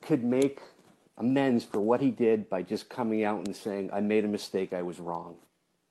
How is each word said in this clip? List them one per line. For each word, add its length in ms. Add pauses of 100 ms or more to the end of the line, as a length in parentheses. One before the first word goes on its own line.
could 240
make 360 (580)
amends 460
for 160
what 200
he 100
did 380
by 140
just 260
coming 360
out 200
and 100
saying, 380
"I 80
made 240
a 40
mistake, 440
I 100
was 180
wrong." 360 (540)